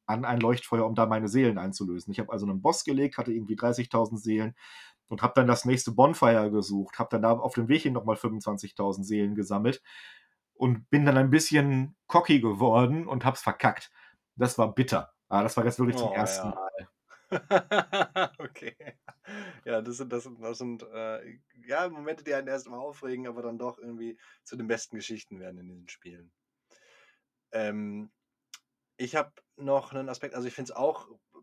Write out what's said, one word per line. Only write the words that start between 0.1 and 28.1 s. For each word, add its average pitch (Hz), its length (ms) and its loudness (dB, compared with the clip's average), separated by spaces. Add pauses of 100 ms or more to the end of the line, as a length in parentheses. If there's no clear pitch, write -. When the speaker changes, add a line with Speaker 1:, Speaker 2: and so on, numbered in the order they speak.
Speaker 1:
ein 120 160 2
Leuchtfeuer, 117 460 2
um 113 80 -2
da 117 120 4
meine 110 220 0
Seelen 117 300 4
einzulösen. 92 540 -6
Ich 117 80 -6
habe 110 120 -6
also 104 140 -4
einen 95 160 -2
Boss 165 220 2
gelegt, 139 340 0
hatte 120 140 -4
irgendwie 110 240 -4
dreißigtausend 117 680 0
Seelen 110 320 0 (540)
und 110 140 -4
hab 117 120 2
dann 127 120 6
das 120 180 4
nächste 123 280 0
Bonfire 117 580 6
gesucht, 101 480 -2
hab 113 120 -2
dann 107 120 0
da 113 100 6
auf 120 220 0
dem 117 140 0
Weg 151 140 4
hin 139 100 0
nochmal 110 240 0
fünfundzwanzigtausend 101 880 -4
Seelen 104 280 0
gesammelt 104 480 0 (720)
und 127 360 0
bin 147 140 6
dann 139 140 6
ein 135 120 6
bisschen 143 640 2 (100)
cocky 165 340 6
geworden 123 640 4
und 127 180 -4
hab's 131 180 0
verkackt. - 480 0 (460)
Das 123 220 0
war 110 160 2
bitter. 120 380 0 (160)
Ah, 101 140 2
das 113 140 -2
war - 80 2
jetzt 120 140 0
wirklich 123 200 2
zum 113 120 0
Speaker 2:
Oh, - 20 -4
Speaker 1:
ersten 104 380 -2
Speaker 2:
ja. - 40 -8
Speaker 1:
Mal. 95 340 -10 (420)
Speaker 2:
<laughs> 190 1080 0
Okay. 120 380 -14 (880)
Ja, 113 180 -2
das 120 160 -8
sind, 127 140 -8
das 120 120 -6
sind, 117 180 -18
das 117 160 -8
sind, 120 260 -10
äh, 113 560 -10 (260)
ja, 160 220 -2
Momente, 151 360 -10
die 143 100 -4
einen 135 140 -4
erst 131 200 -6
mal 120 100 -14
aufregen, 131 480 -10
aber 120 160 -10
dann 117 160 -8
doch 120 200 -8
irgendwie 117 400 -12 (260)
zu - 120 -16
den 113 120 -8
besten 113 280 -4
Geschichten 104 440 -12
werden 92 180 -16
in 90 100 -18
diesen 87 200 -20
Spielen. 87 440 -20 (1200)
Ähm, 107 600 -8 (840)